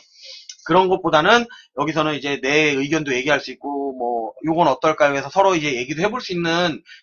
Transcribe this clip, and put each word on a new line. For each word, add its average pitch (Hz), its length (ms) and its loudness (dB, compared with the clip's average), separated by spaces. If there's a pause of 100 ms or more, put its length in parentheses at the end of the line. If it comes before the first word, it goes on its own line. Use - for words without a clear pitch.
(640)
그런 185 240 4
것보다는 180 580 4 (340)
여기서는 151 340 0
이제 139 280 -4
내 147 300 2
의견도 143 420 0
얘기할 135 260 0
수 - 120 -10
있고 139 440 -8
뭐 120 360 -6 (120)
"요건 160 240 2
어떨까요?" 147 480 2
해서 135 140 -6
서로 190 240 2
이제 151 200 -2
얘기도 143 280 -4
해볼 220 180 -2
수 - 120 -10
있는 170 500 0 (200)